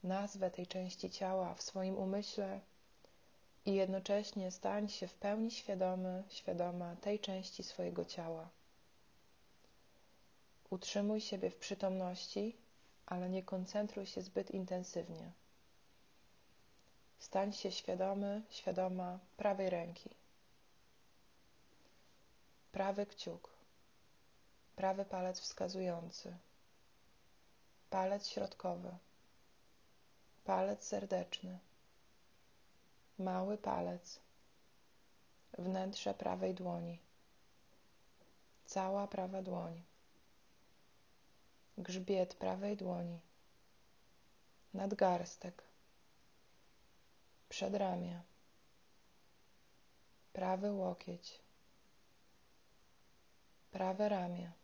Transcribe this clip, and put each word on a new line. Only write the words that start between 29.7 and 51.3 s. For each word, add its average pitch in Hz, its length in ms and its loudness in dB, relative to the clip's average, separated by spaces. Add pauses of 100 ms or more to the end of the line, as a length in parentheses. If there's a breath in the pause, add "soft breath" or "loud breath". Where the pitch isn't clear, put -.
palec 196 400 2
serdeczny. 185 720 -2 (1600)
Mały 185 400 2
palec. 180 600 -2 (1400)
Wnętrze 190 560 0
prawej 185 400 2
dłoni. 175 440 -4 (1700)
Cała 196 420 2
prawa 190 360 -2
dłoń. 175 400 -2 (2000)
Grzbiet 185 560 2
prawej 190 420 0
dłoni. 175 440 -2 (1500)
Nadgarstek. 185 880 2 (1900)
Przedramię. 180 720 0 (2000)
Prawy 190 400 2
łokieć. 180 720 -2 (2250)